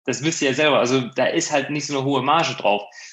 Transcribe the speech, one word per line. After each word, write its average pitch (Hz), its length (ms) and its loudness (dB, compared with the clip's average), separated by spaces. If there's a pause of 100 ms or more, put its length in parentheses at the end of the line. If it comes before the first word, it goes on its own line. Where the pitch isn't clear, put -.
das 120 180 -4
wisst 160 180 -2
ihr 143 80 2
ja 123 60 0
selber. 147 240 4
Also 127 220 2
da 120 240 -2
ist - 260 -2
halt 139 180 0
nicht 147 160 -4
so 143 120 -4
eine 131 80 -2
hohe 139 160 0
Marge 143 340 0
drauf. 104 280 0 (300)